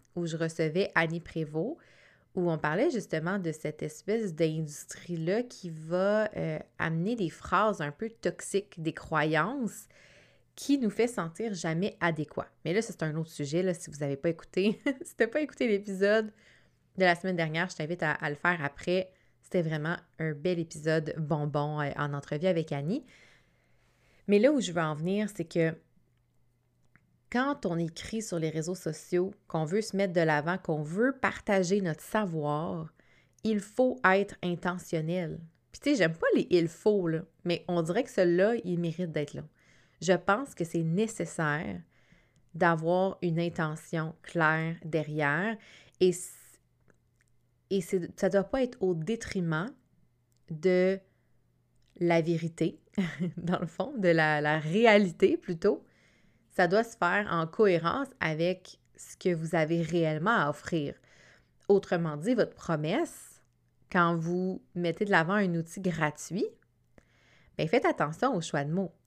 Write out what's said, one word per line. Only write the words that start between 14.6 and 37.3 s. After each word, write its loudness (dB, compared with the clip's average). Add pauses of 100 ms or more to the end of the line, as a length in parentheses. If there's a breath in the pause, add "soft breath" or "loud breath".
<laughs> -2
si -16
t'as 4
pas -2
écouté -2
l'épisode 2 (640 soft breath)
de 2
la 6
semaine -4
dernière, -2
je -16
t'invite -4
à, 0
à -4
le -6
faire 0
après. -2 (320 soft breath)
C'était 0
vraiment -2 (220)
un -2
bel 0
épisode -2
bonbon, -2
euh, -2
en -2
entrevue -4
avec 2
Annie. -4 (1200 soft breath)
Mais 6
là 6
où 2
je -4
veux -2
en 0
venir, -2
c'est -6
que 0 (1600)
quand -2
on 0
écrit -6
sur -6
les -2
réseaux -4
sociaux, -4 (140)
qu'on -2
veut 0
se -6
mettre 0
de 2
l'avant, 2
qu'on -2
veut 0
partager 0
notre -4
savoir, -4 (480 soft breath)
il 2
faut 0
être 4
intentionnel. -4 (320)
Puis -20
tu 0
sais, 4
j'aime 4
pas 0
les « 2
il 4
faut », 2
là, -2 (220)